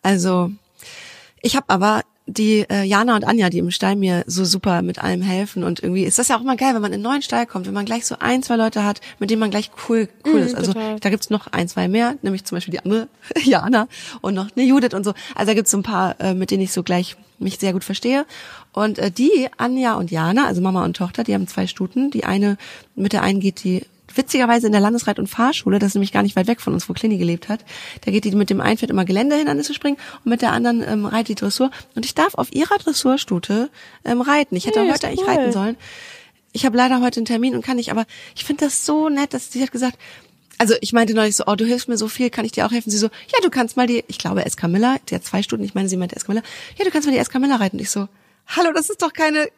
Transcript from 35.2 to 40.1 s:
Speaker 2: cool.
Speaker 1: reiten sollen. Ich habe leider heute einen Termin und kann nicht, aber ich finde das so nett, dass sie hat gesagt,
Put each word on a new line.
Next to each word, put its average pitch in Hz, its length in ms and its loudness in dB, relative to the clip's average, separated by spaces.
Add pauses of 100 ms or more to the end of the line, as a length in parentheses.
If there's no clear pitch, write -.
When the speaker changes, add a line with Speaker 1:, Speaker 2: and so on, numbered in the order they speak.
Speaker 2:
cool. - 80 2
Speaker 1:
reiten 254 160 2
sollen. 208 240 -2 (760)
Ich - 140 -2
habe 233 100 2
leider 254 240 4
heute 247 200 0
einen 220 60 -2
Termin 240 280 0
und 233 100 -2
kann 262 120 -2
nicht, 233 160 -4
aber 220 140 0 (280)
ich - 100 -10
finde 294 200 -2
das - 200 -2
so 311 240 2
nett, 285 260 0
dass - 180 -8
sie 254 100 -2
hat 269 80 -2
gesagt, 247 260 -2 (640)